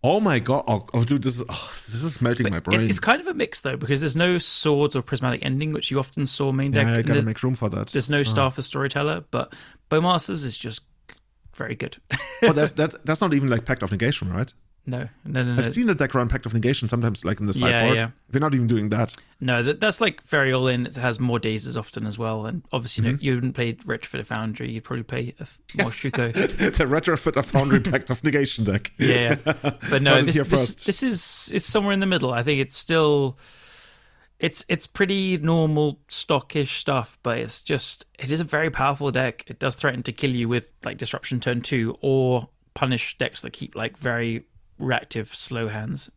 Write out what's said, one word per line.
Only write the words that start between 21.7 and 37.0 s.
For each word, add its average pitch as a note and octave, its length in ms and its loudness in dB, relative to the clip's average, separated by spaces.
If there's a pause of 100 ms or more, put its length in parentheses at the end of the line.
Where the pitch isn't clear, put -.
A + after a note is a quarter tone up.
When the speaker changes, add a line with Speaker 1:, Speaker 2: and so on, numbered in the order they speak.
Speaker 2:
often A2 320 -6
as G#2 100 -8
well. A2 280 -4
And E3 260 -8
obviously, A#2+ 320 -2
you A#2 80 2
know, C#3 60 -2
Speaker 1:
Mm-hmm. - 80 -4
Speaker 2:
you C3 100 2
wouldn't B2 200 -2
play A#2+ 180 -2
Retrofit - 480 -8
of A2 60 -10
Foundry. A2 440 -6
You'd A2+ 140 -10
probably A#2+ 180 -6
play B2 340 -8
a - 80 -12
th-, - 40 -18 (260)
more - 120 0
Speaker 1:
<laughs> - 40 -4
Speaker 2:
Shuko. A#2+ 420 -2
Speaker 1:
The - 520 2
Retrofit C#3+ 500 2
of C3+ 100 2
Foundry C#3 360 4
Speaker 2:
<laughs> F3+ 100 -2
Speaker 1:
Pact C3+ 180 -2
of B2 140 -2
Negation C#3 400 2
deck. G2+ 340 0
Speaker 2:
Yeah, B2 380 4 (100)
yeah. D#3 160 2
Speaker 1:
<laughs> - 280 -4
Speaker 2:
But C3+ 120 4
no, C#3 120 6
Speaker 1:
Heard C3 100 8
it - 40 4
Speaker 2:
this, - 100 2
Speaker 1:
here C#3+ 80 2
Speaker 2:
this, F#3 160 6 (140)
Speaker 1:
first. - 100 -8
Speaker 2:
this - 180 2
is, - 500 2
it's F#3 120 2
somewhere G3+ 260 2
in G3 80 2
the G3 60 2
middle. E3+ 260 2
I A#2+ 100 0
think C3+ 200 2
it's - 160 -2
still, D3 600 2 (1040)
it's, - 300 -2
it's F3 180 -2
pretty F#3+ 500 0
normal D#3 720 2
stockish - 720 -2
stuff, C3 440 -4